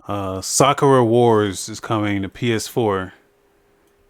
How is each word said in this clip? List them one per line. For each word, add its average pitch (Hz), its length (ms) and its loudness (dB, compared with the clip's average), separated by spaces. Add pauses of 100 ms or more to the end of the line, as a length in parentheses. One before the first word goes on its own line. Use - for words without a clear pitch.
Uh, 95 340 -6
Sakura 135 640 2
Wars 110 640 2
is 104 100 -14
coming 104 440 -4
to 95 60 -8
P 120 220 -4
S 107 160 -4
four. 95 460 -2 (960)